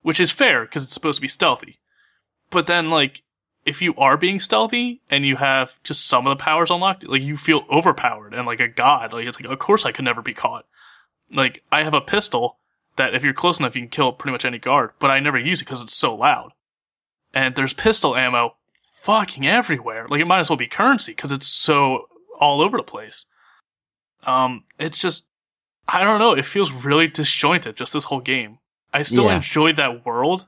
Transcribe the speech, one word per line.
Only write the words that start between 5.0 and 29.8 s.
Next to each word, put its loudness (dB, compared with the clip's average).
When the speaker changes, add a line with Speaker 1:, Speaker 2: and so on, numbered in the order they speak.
Speaker 1:
and 0
you 0
have 0
just 2
some 2
of 2
the -14
powers 2
unlocked, -2
like, 0
you -6
feel 0
overpowered 0
and -6
like -4
a 0
god. 2
Like, -8
it's -10
like, -12
of -6
course 0
I -2
could -6
never -2
be -10
caught. -6
Like, -2
I 4
have 0
a 2
pistol -2
that 0
if -4
you're 0
close 0
enough, -4
you -8
can -14
kill 0
pretty -8
much -4
any -6
guard, 0
but 2
I 2
never 0
use -2
it -8
'cause -8
it's 0
so 0
loud. 0
And -2
there's -2
pistol 0
ammo 0
fucking -2
everywhere. -2
Like, 0
it -2
might 4
as 0
well 0
be -4
currency 0
'cause -8
it's 0
so 2
all 4
over 0
the -4
place. -12
Um, 0
it's -6
just, -2
I 0
don't 4
know. 6
It 0
feels -2
really 4
disjointed, 0
just -4
this -4
whole -4
game. -4
I -2
still 4
Speaker 2:
Yeah. 2
Speaker 1:
enjoy 2
that -2